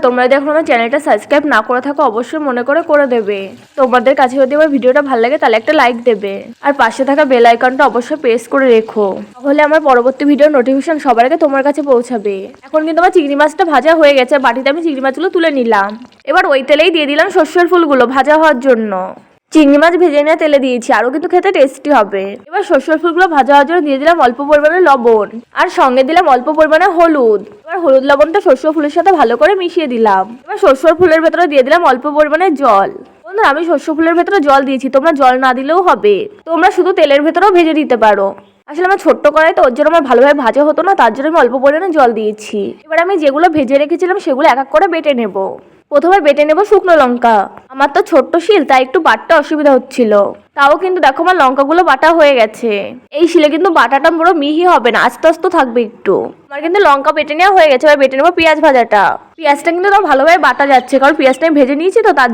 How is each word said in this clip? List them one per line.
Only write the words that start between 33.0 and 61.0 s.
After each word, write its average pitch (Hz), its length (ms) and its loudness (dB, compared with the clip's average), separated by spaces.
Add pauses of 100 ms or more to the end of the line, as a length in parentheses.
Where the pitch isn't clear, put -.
বন্ধুরা, 381 260 -2
আমি 294 180 -4
শস্য - 260 -2
ফুলের 330 240 0
ভেতরে 370 180 0 (100)
জল 277 200 4
দিয়েছি, 269 280 -4
তোমরা 285 160 0 (100)
জল 254 120 4 (120)
না 254 140 0
দিলেও 294 280 -2
হবে, 208 280 2 (340)
তোমরা 339 280 2
শুধু 359 220 0
তেলের 285 260 2
ভেতরেও 349 320 2
ভেজে 320 240 2
দিতে 247 220 -2
পারো। 202 240 2 (420)
আসলে 311 200 -4
আমার 403 160 -2
ছোট্ট 254 180 0 (120)
কড়াই 320 220 2
তো, 370 100 2
ওর 247 80 -2
জন্য 294 180 0
আমার 330 160 2
ভালোভাবে 262 340 4
ভাজা 226 240 0
হতো 302 200 0
না, 392 140 2
তার 254 140 2
জন্য 269 160 -4
আমি 330 120 0
অল্প 240 100 0 (100)
পরিমাণে 311 340 0
জল 254 120 4 (100)
দিয়েছি। 214 400 -8 (260)
এবার 320 200 -6
আমি 381 80 -4 (100)
যেগুলো 294 220 0 (100)
ভেজে 269 280 -2
রেখেছিলাম 349 420 -4
সেগুলো 285 280 -2
এক 247 100 -4
এক 254 100 -16
করে 311 200 2
বেটে 311 280 -2
নেব। 202 160 -6 (540)
প্রথমে 330 340 2
বেটে 294 240 2
নেব 311 100 0 (100)
শুকনো 370 320 2
লঙ্কা। 240 340 0 (380)
আমার 269 220 0
তো 349 40 2 (120)
ছোট্ট 254 220 0 (120)
শিল, 415 240 2
তাই 262 160 4
একটু 262 220 -2
বাটতে 226 240 0 (100)
অসুবিধা 294 360 0
হচ্ছিল, 233 340 -2 (460)
তাও 285 160 4 (100)
কিন্তু 370 220 -2
দেখো 269 200 0
আমার 370 160 2
লঙ্কাগুলো 277 480 0
বাটা 269 280 2
হয়ে 294 220 4
গেছে। 226 320 -2 (460)
এই 330 140 0
শিলে 320 220 2
কিন্তু 339 160 0 (100)
বাটাটা 269 380 2
পুরো 320 140 2 (100)
মিহি 302 220 -2 (100)
হবে 240 220 0
না, - 120 0
আস্তে - 240 -4
আস্তে 330 160 -2 (100)
থাকবে 247 220 -2 (100)
একটু। - 260 -4 (320)
আমার 285 180 -12
কিন্তু 359 220 0
লঙ্কা 277 300 0
বেটে 294 220 -4
নেওয়া 392 180 2
হয়ে 311 140 4
গেছে, 254 160 0
এবার 294 160 4
বেটে 262 160 0
নেবো 330 180 2
পেঁয়াজ 320 280 2
ভাজাটা। 240 380 2 (340)
পেঁয়াজটা 285 380 -2
কিন্তু 370 180 -2
তাও 403 160 2
ভালোভাবে 302 380 2
বাটা 262 240 0
যাচ্ছে, 254 300 0